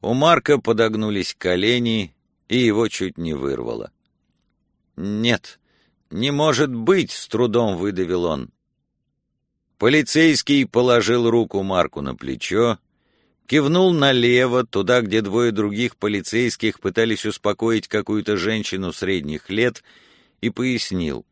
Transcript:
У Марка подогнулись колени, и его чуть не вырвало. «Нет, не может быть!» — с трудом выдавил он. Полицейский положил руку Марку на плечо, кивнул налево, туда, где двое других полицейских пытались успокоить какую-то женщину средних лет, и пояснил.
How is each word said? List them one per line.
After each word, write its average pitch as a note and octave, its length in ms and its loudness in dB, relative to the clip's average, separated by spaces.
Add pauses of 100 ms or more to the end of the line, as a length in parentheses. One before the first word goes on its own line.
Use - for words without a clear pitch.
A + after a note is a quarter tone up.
У A2+ 140 -2
Марка D3 440 4
подогнулись A2 800 0
колени, A2 720 0 (360)
и A#2+ 100 0
его A2+ 300 2
чуть - 300 -6
не E2 160 -4
вырвало. A#1+ 580 -6 (1040)
«Нет, G#2 640 -2 (500)
не B2+ 220 -4
может C#3+ 420 2
быть!» — D3+ 380 2
с - 160 -10
трудом A2+ 480 0
выдавил F2+ 480 -2
он. C#2+ 260 -4 (1300)
Полицейский C#3+ 880 4
положил A#2+ 640 2
руку A2 320 0
Марку F#2 380 0
на C2+ 160 -6
плечо, F#2+ 640 -2 (680)
кивнул E3 460 2
налево, B2 760 2
туда, A#2 360 0
где G#2+ 180 0
двое A2 320 0
других G#2 420 -2
полицейских G#2+ 840 -2
пытались A2 440 0
успокоить G#2+ 640 -2
какую-то G#2+ 500 -2
женщину F#2+ 560 -4
средних D#2 580 -6
лет, A2+ 340 -2 (560)
и A2 100 -2
пояснил. F#2 800 -4